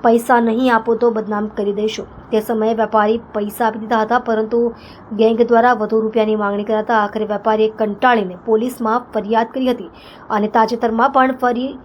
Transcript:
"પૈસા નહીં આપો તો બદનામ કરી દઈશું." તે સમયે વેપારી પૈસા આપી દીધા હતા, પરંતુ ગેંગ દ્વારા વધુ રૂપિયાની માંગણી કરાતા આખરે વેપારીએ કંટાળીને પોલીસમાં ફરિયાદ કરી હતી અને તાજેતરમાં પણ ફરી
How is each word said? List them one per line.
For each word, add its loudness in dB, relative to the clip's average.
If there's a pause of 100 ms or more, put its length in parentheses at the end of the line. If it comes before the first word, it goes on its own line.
"પૈસા 4
નહીં 0
આપો 0
તો 2
બદનામ -4
કરી -4
દઈશું." -4 (240)
તે 2
સમયે -2
વેપારી 2
પૈસા -6
આપી -2
દીધા -2
હતા, 0
પરંતુ 0 (380)
ગેંગ 2
દ્વારા 4
વધુ 0
રૂપિયાની 0
માંગણી -2
કરાતા -2
આખરે 0
વેપારીએ 0
કંટાળીને 0 (100)
પોલીસમાં -2
ફરિયાદ -2
કરી 0
હતી -6 (400)
અને 0
તાજેતરમાં 0
પણ 2
ફરી -4